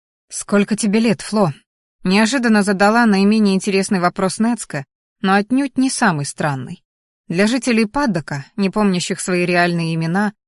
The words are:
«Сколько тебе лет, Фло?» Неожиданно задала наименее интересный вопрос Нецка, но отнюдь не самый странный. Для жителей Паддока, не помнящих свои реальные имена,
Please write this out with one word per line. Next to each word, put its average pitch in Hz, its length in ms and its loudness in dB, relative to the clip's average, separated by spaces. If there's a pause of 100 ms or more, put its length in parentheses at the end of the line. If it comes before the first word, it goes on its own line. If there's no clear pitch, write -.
(300)
«Сколько - 460 0
тебе 208 240 0
лет, 226 220 0
Фло?» 202 320 -2 (500)
Неожиданно 220 600 2
задала 208 420 2
наименее 202 500 4
интересный 190 440 0
вопрос 175 400 -2
Нецка, 220 460 -4 (360)
но 190 140 2
отнюдь 254 420 -2
не 262 120 0
самый 165 360 -2
странный. 147 580 -6 (480)
Для 185 160 2
жителей 233 380 0
Паддока, 185 580 -4 (140)
не 196 120 0
помнящих 185 520 -2
свои 180 240 -2
реальные 175 500 0
имена, 175 380 -2 (140)